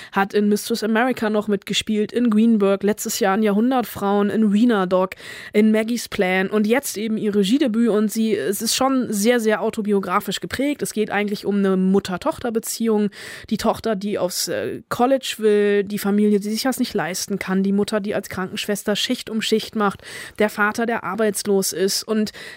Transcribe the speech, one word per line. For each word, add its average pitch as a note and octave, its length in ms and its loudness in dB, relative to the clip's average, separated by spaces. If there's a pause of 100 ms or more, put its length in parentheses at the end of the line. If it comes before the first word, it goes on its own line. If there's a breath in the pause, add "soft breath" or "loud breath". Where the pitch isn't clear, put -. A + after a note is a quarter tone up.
(120)
hat G3 220 0
in G#3 140 2
Mistress G#3 340 0
America A3+ 480 0
noch G#3 180 0
mitgespielt, G#3 640 -2
in A#3+ 180 2
Greenberg, G#3 520 4
letztes G#3+ 380 -2
Jahr F#3+ 160 2
in A3 60 2
Jahrhundertfrauen, G#3 880 2
in G#3+ 220 2
Wiener G#3 340 4
Dog, F#3 280 0 (380 loud breath)
in G#3+ 200 6
Maggie's A3 360 -2
Plan F#3+ 400 0
und G#3+ 180 0
jetzt A#3+ 300 0
eben A3 200 -2
ihr G3+ 180 -2
Regiedebüt A3+ 560 2
und G#3+ 200 2
sie, A3 240 0
es D#3+ 280 -2
ist A3+ 120 -2
schon C4 380 0
sehr, A3+ 280 2
sehr G#3+ 200 0
autobiografisch G3 800 -2
geprägt. C#4 420 -4
Es G3 100 -4
geht G#3+ 180 -2
eigentlich G3+ 340 -2
um G3+ 120 0
eine F#3+ 200 2
Mutter-Tochter-Beziehung, G#3 1300 0 (400 loud breath)
die G#3+ 60 0
Tochter, A3 400 0
die G3+ 220 -4
aufs, - 300 -2
äh, G#2 400 -4
College C4 500 0
will, G#3 460 4
die G3+ 140 -6
Familie, G#3 420 4
die G#3 100 -4
sich A3 120 -2
das C4 160 0
nicht B3 160 -2
leisten F#3 440 -4
kann, F#3+ 240 0
die G3 100 2
Mutter, G3+ 280 0
die G3+ 140 -4
als - 140 -4
Krankenschwester G3+ 680 -4
Schicht - 340 -4
um A3 120 -2
Schicht - 340 -2
macht, G#3 260 0 (360 loud breath)
der G#3 100 2
Vater, G#3+ 380 0
der A#3 180 -4
arbeitslos G3 680 0
ist G3 300 -2
und, G#3+ 300 -2 (240 loud breath)